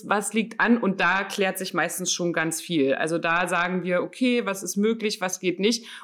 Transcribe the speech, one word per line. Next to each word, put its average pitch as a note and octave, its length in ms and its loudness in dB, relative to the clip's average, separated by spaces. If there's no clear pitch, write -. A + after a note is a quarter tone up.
was G#3 260 0
liegt A3 280 -2
an?“ A#3 180 6
Und F#3+ 220 0
da F#3 240 2
klärt F#3+ 340 -2
sich F#3 160 -6
meistens F3 360 -2
schon F3 220 0
ganz D#3+ 300 0
viel. C3+ 320 2
Also D#3+ 240 -2
da E3+ 300 0
sagen F3+ 340 0
wir, F3+ 200 0
„Okay, A#3+ 440 0
was G3 160 -4
ist F3+ 140 -6
möglich, G#3+ 440 0
was F#3 200 -4
geht F#3 200 -2
nicht?“ A#3 260 0